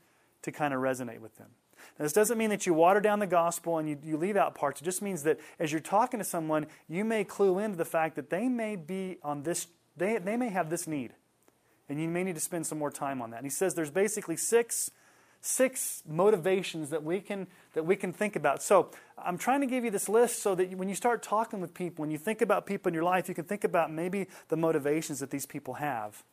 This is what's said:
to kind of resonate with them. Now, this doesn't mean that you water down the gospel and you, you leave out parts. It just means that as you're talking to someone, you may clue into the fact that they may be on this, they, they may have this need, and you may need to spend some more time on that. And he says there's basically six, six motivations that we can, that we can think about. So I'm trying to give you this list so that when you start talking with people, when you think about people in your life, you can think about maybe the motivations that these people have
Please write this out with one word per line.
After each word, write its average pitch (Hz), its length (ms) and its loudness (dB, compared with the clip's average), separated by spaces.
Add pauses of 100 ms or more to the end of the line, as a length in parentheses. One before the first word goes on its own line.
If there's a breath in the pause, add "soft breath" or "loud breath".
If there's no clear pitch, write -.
(420 soft breath)
to 151 100 -8
kind 143 220 -2
of 131 80 0
resonate 123 380 -2
with 110 180 -18
them. 110 120 -20 (500 loud breath)
Now, 151 40 -2
this 151 100 -2
doesn't 214 240 4
mean 220 120 2
that 202 160 -2
you 180 80 4
water 170 260 8
down 208 200 4
the 208 80 0
gospel 170 500 2
and 156 100 -2
you, 147 160 -6
you 156 140 -4
leave 190 180 -2
out 170 200 2
parts. 139 260 -2
It 147 40 -16
just 185 180 -4
means 190 180 -4
that 151 180 2 (200 loud breath)
as 156 120 -2
you're 160 80 -2
talking 226 400 0
to 190 40 -6
someone, 156 420 -2 (240 loud breath)
you 180 160 -2
may 220 180 0
clue 190 360 2
into 208 180 -4
the 160 80 -2
fact 160 300 0
that 135 160 -6
they 214 180 0
may 220 260 -2
be 185 480 -8
on 147 200 -6
this, 170 240 -4 (280)
they, 202 220 0
they 190 180 -4
may 247 140 -2
have 175 220 -2
this 170 160 -4
need, 139 260 -6 (720 soft breath)
and 143 140 -4
you 165 60 -2
may 175 160 0
need 185 120 -2
to 151 60 -6
spend 165 240 -4
some 156 140 -6
more 147 120 -2
time 135 300 -4
on 113 80 -8
that. 117 80 -12
And 123 80 -10
he 139 60 -6
says 175 240 0
there's 156 160 -2
basically 190 440 0
six, - 560 0 (480 soft breath)
six - 680 -2
motivations 175 840 2
that 151 140 -4
we 175 180 -2
can, 196 260 -8 (260 loud breath)
that 160 120 -2
we 185 100 4
can 196 160 -4
think 208 240 -2
about. 147 260 2
So 185 280 6 (280 loud breath)
I'm 180 200 4
trying 269 240 2
to 277 60 2
give 247 180 0
you 233 60 0
this 196 180 -2
list 233 320 6
so 196 140 4
that 185 200 0
when 185 140 -4
you 190 60 -2
start 233 280 0
talking 214 380 0
with 170 120 -6
people, 175 280 -6
when 151 100 -2
you 151 60 -2
think 214 240 -4
about 202 240 2
people 196 240 -2
in 170 40 0
your 160 100 0
life, 180 260 2
you 175 60 -8
can 160 100 -6
think 208 180 -4
about 170 260 2
maybe 180 380 -4 (220 loud breath)
the 160 80 2
motivations 156 600 0
that 135 100 -6
these 135 160 -6
people 131 300 -10
have 117 580 -6